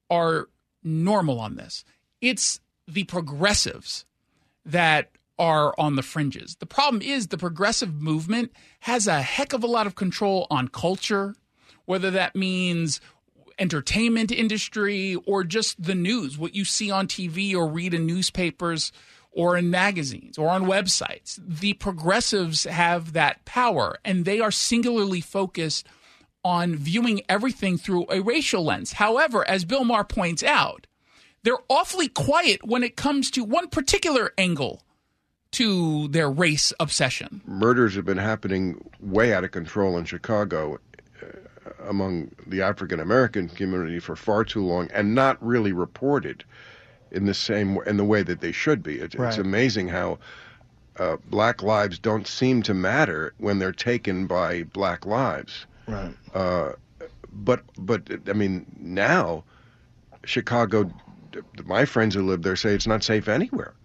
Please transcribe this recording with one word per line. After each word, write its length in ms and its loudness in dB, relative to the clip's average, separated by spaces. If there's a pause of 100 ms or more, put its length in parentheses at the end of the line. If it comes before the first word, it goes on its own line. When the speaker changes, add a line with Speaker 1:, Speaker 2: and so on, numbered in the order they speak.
Speaker 1:
are 400 2 (340)
normal 560 2
on 160 -8
this. 280 -14 (380)
It's 400 -2 (260)
the 180 -4
progressives 1000 -2 (600)
that 440 2 (280)
are 400 4
on 180 0
the 80 0
fringes. 560 -6
The 60 -14
problem 360 2
is 260 -4
the 100 -6
progressive 640 -2
movement 520 -2 (280)
has 240 0
a 160 2
heck 300 -2
of 120 -2
a 40 0
lot 200 2
of 80 -6
control 540 0
on 200 0
culture, 680 -2 (500)
whether 260 0
that 260 0
means 640 0 (580)
entertainment 720 0
industry 840 -2 (100)
or 180 0
just 380 -4
the 140 -2
news, 420 -2
what 180 -8
you 80 -2
see 260 -2
on 180 0
T 200 -6
V 260 -2
or 140 2
read 260 -4
in 120 0
newspapers 880 -2 (380)
or 260 2
in 120 2
magazines 680 0
or 100 0
on 200 2
websites. 800 -2
The 280 -2
progressives 920 0
have 480 0
that 320 0
power, 600 2
and 180 2
they 160 0
are 120 2
singularly 680 2
focused 640 -4 (580)
on 320 2
viewing 520 2
everything 500 0
through 320 0
a 120 0
racial 420 0
lens. 300 -2
However, 560 2
as 160 0
Bill 180 0
Maher 220 2
points 380 -2
out, 440 0 (560)
they're 140 4 (100)
awfully 400 2
quiet 580 2
when 180 2
it 120 -4
comes 360 0
to 120 -2
one 240 0
particular 720 0
angle 440 0 (720)
to 560 2
their 240 2
race 480 2
obsession. 680 -2
Speaker 2:
Murders 500 4
have 100 -2
been 120 2
happening 720 -2 (120)
way 320 4
out 100 2
of 80 -6
control 460 0
in 80 -4
Chicago, 720 -2 (420)
uh, 40 -14 (600)
among 460 -2 (140)
the 160 -2
African 400 -2
American 480 2
community 500 -4
for 160 -8
far 300 2
too 180 -4
long 300 0
and 200 2
not 320 2
really 280 0
reported 720 -2 (640)
in 140 0
the 80 4
same 400 0
w-, 160 -2
in 80 2
the 80 4
way 180 4
that 160 -4
they 140 -4
should 300 0
be. 160 -8
It, 160 -10
Speaker 3:
Right. 140 -2
Speaker 2:
it's 80 -2
amazing 520 0
how, 300 -4 (760)
uh, 200 0 (120)
black 320 2
lives 380 0
don't 280 -2
seem 360 2
to 100 0
matter 640 0
when 220 0
they're 140 -2
taken 540 -2
by 360 0
black 420 -4
lives. 600 -4 (220)
Speaker 3:
Right. 260 -8 (200)
Speaker 2:
Uh, 400 -2 (580)
but, 300 0 (160)
but, 260 -2 (240)
I 60 -2
mean, 320 0 (120)
now, 680 0 (800)
Chicago, 640 2 (760)
my 200 4
friends 300 2
who 80 2
live 180 0
there 140 0
say 180 2
it's 140 0
not 160 2
safe 240 0
anywhere. 460 -2 (120)